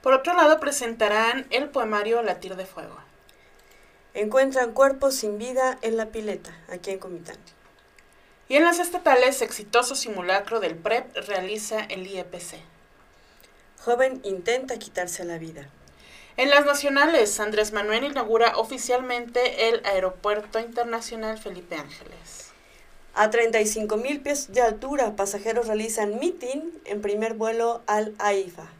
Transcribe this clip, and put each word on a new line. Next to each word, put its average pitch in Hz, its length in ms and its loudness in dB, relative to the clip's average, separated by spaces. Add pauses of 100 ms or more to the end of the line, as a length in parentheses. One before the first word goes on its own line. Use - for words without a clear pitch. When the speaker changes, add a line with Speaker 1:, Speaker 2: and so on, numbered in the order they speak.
Speaker 1:
Por 523 120 6
otro 523 200 4
lado, 311 260 8
presentarán 233 920 0
el 285 180 0
poemario 220 540 0
Latir 185 320 -4
de 185 100 -10
Fuego. 143 320 -16 (1160)
Speaker 2:
Encuentran 247 600 2
cuerpos 269 420 4
sin 208 220 -4
vida 254 440 0
en 226 140 -2
la 220 120 -2
pileta, 208 440 -8 (180)
aquí 180 220 -10
en 190 80 -6
Comitán. 170 380 -14 (1120)
Speaker 1:
Y 254 60 0
en 311 100 6
las 339 140 4
estatales, 269 600 4
exitoso 240 540 0
simulacro 196 640 -2
del 165 160 -4
prep 226 400 -4 (120)
realiza 208 520 -4
el 190 280 -10
I 196 120 -10
E 180 60 -8
P 180 140 -14
C. - 180 -16 (1200)
Speaker 2:
Joven 254 440 2
intenta 226 540 -4
quitarse 180 460 -8
la 170 140 -8
vida. 156 320 -14 (680)
Speaker 1:
En 269 120 2
las 285 160 8
nacionales, 285 720 4
Andrés 214 320 0
Manuel 214 320 -2
inaugura 233 540 2
oficialmente 247 1120 -2
el 226 160 0
Aeropuerto 202 720 -2
Internacional 233 800 -6
Felipe 180 380 -12
Ángeles. - 760 -16 (640)
Speaker 2:
A 214 160 4
treinta 226 320 2
y 214 60 2
cinco 214 300 -2
mil 277 240 -4
pies 285 300 -4
de 247 100 4
altura, 240 540 0
pasajeros 214 520 -2
realizan 214 520 -2
mitin 320 680 -6
en 208 160 -6
primer 214 320 -2
vuelo 226 520 -2
al 214 320 -2
aifa. 190 520 -2 (100)